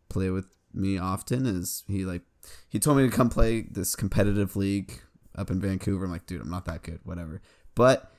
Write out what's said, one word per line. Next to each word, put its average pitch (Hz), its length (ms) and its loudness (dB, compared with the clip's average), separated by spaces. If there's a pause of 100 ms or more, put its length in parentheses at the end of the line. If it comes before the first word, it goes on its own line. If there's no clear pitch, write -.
play 95 220 -2
with 92 160 -4 (260)
me 98 260 -2
often 98 480 -2
is, 90 420 -4
he, 98 160 -2
like, 90 180 -6 (460)
he - 100 -2
told 143 180 4
me 135 120 6
to 113 60 0
come 120 140 4
play 113 340 4
this - 320 -4
competitive 101 600 2
league 98 460 -2 (340)
up 98 140 -6
in 92 100 0
Vancouver. 95 460 -2
I'm 90 40 -4
like, 85 160 -8
"Dude, 87 140 -8
I'm 57 100 -8
not 90 140 -6
that 82 180 -8
good, 82 220 -10
whatever." 82 360 -10 (360)
But 127 420 4